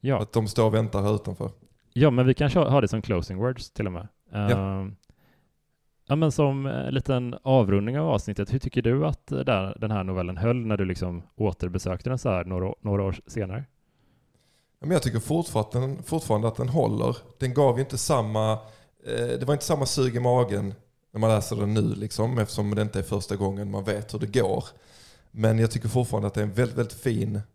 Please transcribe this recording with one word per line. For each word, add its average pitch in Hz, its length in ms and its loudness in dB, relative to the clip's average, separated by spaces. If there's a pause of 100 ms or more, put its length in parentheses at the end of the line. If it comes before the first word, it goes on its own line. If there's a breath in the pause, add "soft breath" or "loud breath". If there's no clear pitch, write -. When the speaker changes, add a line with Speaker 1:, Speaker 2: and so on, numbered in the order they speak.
Speaker 1:
Ja. 127 200 0
Speaker 2:
att - 120 -6
de 110 140 2
står 113 180 2
och 107 80 4
väntar 110 280 0
här 104 140 2
utanför. - 360 -6 (420)
Speaker 1:
Ja, 143 160 6
men 127 160 4
vi 131 80 6
kan 143 160 2
köra, 165 200 4
ha 143 120 6
det 104 60 2
som 110 140 -2
closing 92 360 -2
words 120 340 -4
till - 140 -4
och 92 60 -4
med. 90 160 -10 (240)
Speaker 2:
Ja. 104 200 -2
Speaker 1:
Ehm, 95 440 -2 (1120 soft breath)
ja, 139 80 0
men 156 160 4
som 139 340 2
en 127 280 -4
liten 127 500 -2
avrundning 117 560 4
av 156 100 0
avsnittet, 101 440 -2
hur 131 60 0
tycker 127 220 -2
du 131 240 2
att, - 260 -4
eh, 135 80 -2
där, 101 400 0
den 110 120 -2
här 101 120 0
novellen 92 340 -2
höll 117 280 0
när 107 120 0
du 98 80 0
liksom 90 380 -4 (120)
återbesökte 90 760 -4
den 127 80 -2
så 117 120 -2
här 90 140 0
några, 92 380 -2
några 101 220 0
år 95 120 0 (120)
senare? 107 380 -6 (1120)
Speaker 2:
Ja, 143 80 -8
men 160 40 0
jag 175 120 4
tycker 131 160 0
fortfarande, 135 840 -2
fortfarande 113 440 0
att 110 80 -2
den 123 140 -2
håller. 113 480 0 (220)
Den 127 140 -2
gav 135 240 4
ju 135 60 0
inte 135 140 -6
samma, 110 540 0 (540 loud breath)
eh, 120 340 -2
det 127 60 -4
var 143 80 2
inte 139 120 -2
samma 143 200 0
sug 127 300 0
i 123 40 0
magen 120 540 2 (380)
när 110 80 -6
man 110 100 4
läser 110 260 2
den 107 180 0
nu, 107 220 2
liksom, 110 420 -2
eftersom 104 380 0
det 107 60 0
inte 104 180 -2
är - 40 -4
första 101 320 -4
gången 98 360 -2
man 101 120 -4
vet 101 300 -4
hur 110 60 -6
det 104 200 0
går. 101 240 0 (680 loud breath)
Men 110 280 2
jag 113 120 4
tycker - 180 -4
fortfarande 107 380 0
att 98 60 -4
det 107 80 -2
är 104 40 0
en 101 80 -6
väldigt, 120 240 0
väldigt 117 220 -2
fin 110 420 -2 (140)